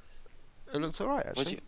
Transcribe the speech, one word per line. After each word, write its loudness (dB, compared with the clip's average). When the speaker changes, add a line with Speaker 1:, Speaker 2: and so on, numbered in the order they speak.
Speaker 1:
It 2
looked 0
all 2
right, 6
Speaker 2:
What 0
Speaker 1:
actually, 6
Speaker 2:
do -6